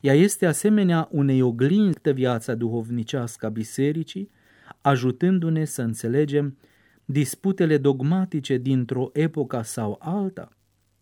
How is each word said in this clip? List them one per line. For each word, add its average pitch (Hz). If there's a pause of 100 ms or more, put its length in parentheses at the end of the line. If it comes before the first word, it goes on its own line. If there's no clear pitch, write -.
Ea 139
este 185
asemenea 175
unei 139
oglinzi 143
de 151
viața 127
duhovnicească 117
a -
bisericii, 143 (500)
ajutându-ne 156
să 147
înțelegem 139 (480)
disputele 156
dogmatice 143
dintr-o 127
epocă 147
sau 107
alta. 190 (540)